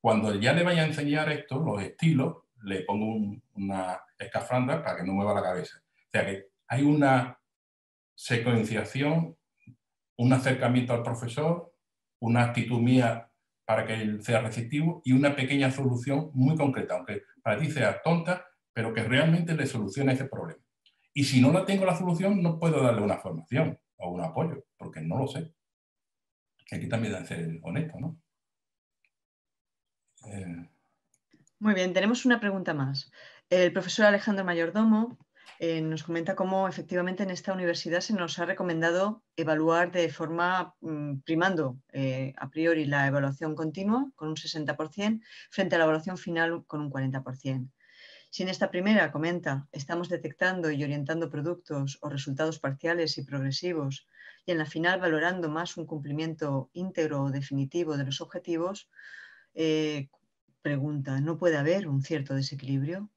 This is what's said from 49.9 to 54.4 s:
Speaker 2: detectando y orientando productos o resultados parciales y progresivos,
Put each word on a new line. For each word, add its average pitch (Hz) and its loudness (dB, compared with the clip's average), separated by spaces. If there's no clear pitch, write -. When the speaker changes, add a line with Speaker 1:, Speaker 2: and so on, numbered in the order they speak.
Speaker 2:
detectando 170 -2
y 143 -2
orientando 147 -4
productos 147 -6
o 147 -8
resultados 143 -4
parciales 160 -2
y 139 -8
progresivos, 139 -4